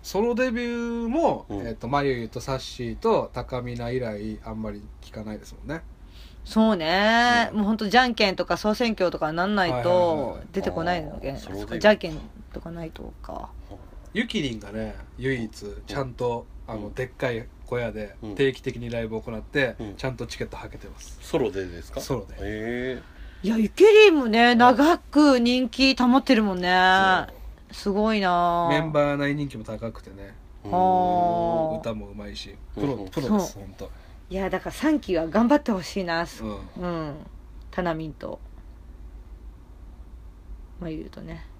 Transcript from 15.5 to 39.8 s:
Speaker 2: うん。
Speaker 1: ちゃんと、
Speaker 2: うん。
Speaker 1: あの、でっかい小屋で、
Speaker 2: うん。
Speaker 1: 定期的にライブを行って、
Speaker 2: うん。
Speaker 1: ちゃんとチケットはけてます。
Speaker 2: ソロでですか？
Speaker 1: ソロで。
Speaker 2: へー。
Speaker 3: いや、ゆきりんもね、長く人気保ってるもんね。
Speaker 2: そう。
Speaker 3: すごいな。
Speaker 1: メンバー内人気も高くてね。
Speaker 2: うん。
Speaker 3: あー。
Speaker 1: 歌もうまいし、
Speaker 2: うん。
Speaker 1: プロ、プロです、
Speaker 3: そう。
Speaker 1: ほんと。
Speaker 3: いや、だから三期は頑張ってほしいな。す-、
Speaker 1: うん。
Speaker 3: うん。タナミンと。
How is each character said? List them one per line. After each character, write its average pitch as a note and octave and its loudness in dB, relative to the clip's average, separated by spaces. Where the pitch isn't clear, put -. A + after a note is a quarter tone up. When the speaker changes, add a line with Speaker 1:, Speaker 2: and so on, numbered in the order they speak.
Speaker 2:
う G2+ -10
ん。 G2+ -14
Speaker 1:
ち - -10
ゃ C#3 -2
ん B2 -8
と、 A#2+ -4
Speaker 2:
う A#2 -10
ん。 - -6
Speaker 1:
あ A2 -8
の、 G#2 -10
で B2+ -6
っ B2 -16
か B2+ -4
い A2+ -8
小 B2 -4
屋 A#2 -4
で、 G#2+ -10
Speaker 2:
う G#2+ -12
ん。 G2 -10
Speaker 1:
定 C3+ 2
期 - -14
的 A#2+ -6
に A#2 -8
ラ A#2 -4
イ A2+ -6
ブ A2 -6
を G#2+ -6
行 A#2+ -12
っ A2 -8
て、 B2+ -2
Speaker 2:
う A#2 -8
ん。 G2+ -10
Speaker 1:
ち - -8
ゃ C3 -2
ん B2 -6
と A#2+ -8
チ - -14
ケ A#2+ -4
ッ - -16
ト - -14
は - -14
け - -16
て - -18
ま - -18
す。 - -18
Speaker 2:
ソ - -4
ロ A2+ 2
で F#2+ -4
で F2 -12
す - -16
か？ C3+ -8
Speaker 1:
ソ C3+ -4
ロ G#2 -8
で。 - -16
Speaker 2:
へ A#2+ -6
ー。 F#3 -2
Speaker 3:
い - 0
や、 A3+ 2
ゆ G#3 2
き - 6
り G#4+ 12
ん D#4+ 6
も C4 2
ね、 A#3 6
長 B3+ 8
く C#4+ 6
人 B3 2
気 C4 4
保 B3 6
っ C4 4
て C4+ 6
る A3 6
も F#3+ 2
ん F3+ -4
ね。 F3+ 0
Speaker 2:
そ - -18
う。 - -20
Speaker 3:
す - -4
ご G#3+ 2
い G#3+ 2
な。 F3 2
Speaker 1:
メ D#3+ 2
ン D#3+ -4
バ D3 4
ー - 0
内 C#3+ 0
人 D3 -2
気 B2 -10
も A2 -10
高 A2 -8
く - -18
て G#2+ -20
ね。 G2 -16
Speaker 2:
う - -10
ん。 G3 -6
Speaker 3:
あ - 0
ー。 F3 2
Speaker 1:
歌 A#2 -6
も G2+ -10
う G#2 -16
ま G#2 -12
い G2+ -12
し、 - -14
Speaker 2:
う D#3+ -8
ん。 - 0
Speaker 1:
プ C#3+ 0
ロ、 B2+ -2
プ D#3+ -6
ロ C#3 2
で F2+ 0
す、 - -10
Speaker 3:
そ G2+ -16
う。 - -16
Speaker 1:
ほ G2 -14
ん F#2 -18
と。 - -12
Speaker 3:
い F3+ -8
や、 F#3+ -2
だ F3+ -2
か - -10
ら E3+ -6
三 D4+ 2
期 F3+ -2
は E3 0
頑 A3+ 4
張 D4 6
っ D4 2
て A#3+ -2
ほ F#3 -2
し G3 -6
い - -4
な。 E3+ -2
す-、 - -12
Speaker 1:
う - -6
ん。 G2+ -8
Speaker 3:
う F3+ -6
ん。 D#3+ -6
タ F3+ -4
ナ E3+ -2
ミ D#3+ -6
ン D3 -10
と。 - -12